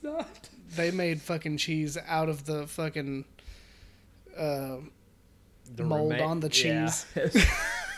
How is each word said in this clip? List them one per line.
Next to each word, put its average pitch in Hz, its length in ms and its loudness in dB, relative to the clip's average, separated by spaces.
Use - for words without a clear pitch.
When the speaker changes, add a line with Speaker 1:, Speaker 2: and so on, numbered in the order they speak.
Speaker 1:
not. - 460 -8
Speaker 2:
They 170 160 2
made 170 300 0
fucking 156 360 -4
cheese 156 400 -2
out 160 220 2
of 143 160 -4
the 151 220 -4
fucking, 143 580 -4
uh, 139 400 -2
Speaker 1:
The 117 80 -4
Speaker 2:
mold 156 280 2
Speaker 1:
rema-, 127 140 2
Speaker 2:
on 165 160 0
the 156 80 0
Speaker 1:
yeah. 160 380 4
Speaker 2:
cheese. - 180 -2
Speaker 1:
<laughs> - 0 -
It's, 160 300 6